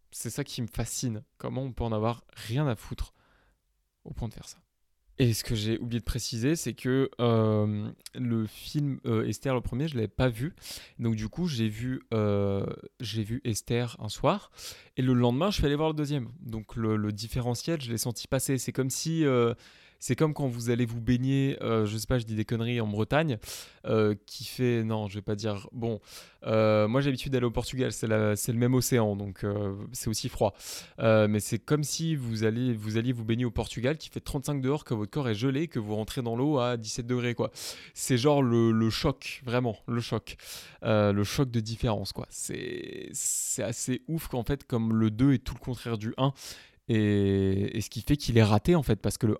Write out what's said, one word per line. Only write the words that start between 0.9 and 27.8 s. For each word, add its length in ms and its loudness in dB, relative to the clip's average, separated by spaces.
comment 240 -6
on 120 -8
peut 100 -6
en 80 -2
avoir 320 0
rien 340 -2
à 80 0
foutre 380 -10
au 80 -14
point 160 -6
de 40 -12
faire 140 -18
ça. 100 -20
Et 140 6
ce 100 -4
que 120 -4
j'ai 240 -2
oublié 200 -4
de 60 -8
préciser, 500 -2
c'est 200 -6
que, 340 0
euh, 720 2
le 320 0
film, 600 -4
euh, 220 0
Esther 260 -4
le 80 0
premier, 280 -4
je 60 -8
l'avais 120 0
pas 220 0
vu. 260 -4
Donc 160 2
du 120 -2
coup, 200 -2
j'ai 200 0
vu, 360 -4
euh, 520 2
j'ai 220 -4
vu 200 -4
Esther 560 -2
un 100 -8
soir. 420 0
Et 60 -2
le 120 4
lendemain, 360 4
je 60 0
suis 100 2
allé 100 4
voir 140 2
le 60 -2
deuxième. 340 -2
Donc 360 -10
le, 200 2
le 160 0
différentiel, 720 -2
je 100 -8
l'ai 60 -2
senti 300 -6
passer. 320 0
C'est 120 -4
comme 200 -2
si, 340 0
euh, 300 4
c'est 160 -2
comme 200 2
quand 120 -2
vous 220 -4
allez 160 2
vous 160 -6
baigner, 600 2
euh, 240 2
je 100 -2
sais 80 -6
pas, 140 2
je 60 -4
dis 100 -4
des 100 0
conneries, 340 -2
en 80 0
Bretagne, 520 0
euh, 280 4
qui 180 -14
fait, 380 0
non, 240 -2
je 80 -10
vais 80 -6
pas 100 -4
dire, 380 -4
bon, 280 -4
euh, 440 6
moi 140 4
j'ai 60 2
l'habitude 240 -2
d'aller 160 2
au 40 2
Portugal, 400 -2